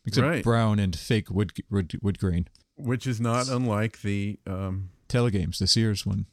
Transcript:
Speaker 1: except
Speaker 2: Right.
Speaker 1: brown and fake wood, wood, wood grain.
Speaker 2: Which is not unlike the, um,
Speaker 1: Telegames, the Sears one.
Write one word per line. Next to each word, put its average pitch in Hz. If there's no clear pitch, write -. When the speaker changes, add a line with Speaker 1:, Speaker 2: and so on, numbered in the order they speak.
Speaker 1:
except 110
Speaker 2:
Right. 151
Speaker 1:
brown 113
and 95
fake -
wood, 92
wood, 98
wood 98
grain. 87
Speaker 2:
Which 123
is 117
not 120
unlike 113
the, 101
um, 95
Speaker 1:
Telegames, 117
the 98
Sears 110
one. 98